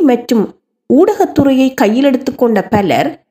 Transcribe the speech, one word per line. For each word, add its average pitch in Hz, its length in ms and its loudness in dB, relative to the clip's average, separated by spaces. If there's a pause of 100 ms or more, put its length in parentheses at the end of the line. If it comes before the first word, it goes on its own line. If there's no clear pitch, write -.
மற்றும் 240 440 0 (440)
ஊடகத்துறையை 285 840 2
கையில் 254 340 0
எடுத்துக்கொண்ட 254 560 -2
பலர், 196 460 -2 (220)